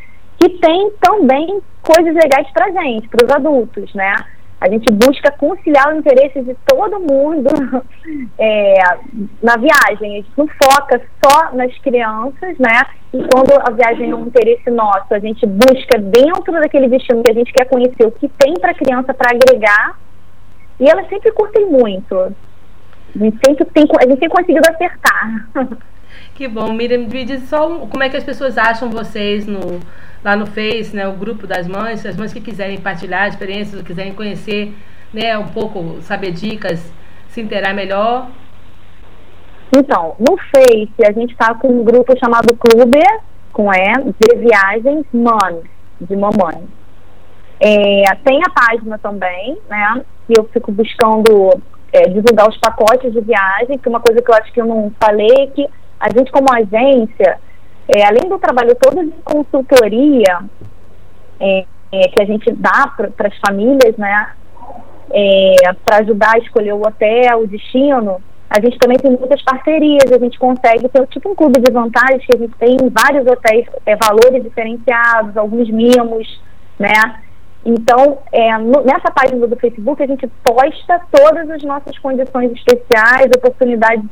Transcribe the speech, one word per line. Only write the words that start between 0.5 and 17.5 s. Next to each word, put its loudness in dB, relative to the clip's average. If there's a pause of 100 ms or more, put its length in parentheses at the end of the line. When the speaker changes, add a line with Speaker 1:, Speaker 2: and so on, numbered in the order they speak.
Speaker 1:
tem 0
também 2 (200)
coisas 4
legais 2
pra 0
gente, -4
pros 2
adultos, -2
né? -2 (460)
A 2
gente 0
busca 2
conciliar 2
os -2
interesses 4
de -6 (120)
todo 2
mundo, 0 (340)
<laughs> - (540)
é, 2 (680)
na 4
viagem. 2
A -10
gente -12
não 2
foca 2 (200)
só 4
nas -4
crianças, -4
né? 2 (320)
E -4
quando 4
a -2
viagem 0
é -4
um -8
interesse 2
nosso, 0
a 0
gente -6
busca 4
dentro 2
daquele 2
destino 0
que 4
a 2
gente -2